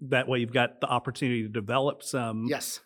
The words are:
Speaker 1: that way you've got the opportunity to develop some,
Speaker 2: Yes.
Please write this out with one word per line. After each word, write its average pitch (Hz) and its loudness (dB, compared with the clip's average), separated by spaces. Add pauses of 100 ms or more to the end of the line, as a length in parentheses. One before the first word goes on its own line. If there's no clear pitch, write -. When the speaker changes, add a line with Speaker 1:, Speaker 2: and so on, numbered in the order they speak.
Speaker 1:
that 127 4
way 127 2
you've 117 -2
got 120 2
the 139 0
opportunity 123 0
to 107 -4
develop 120 0
some, 113 -2
Speaker 2:
Yes. - -4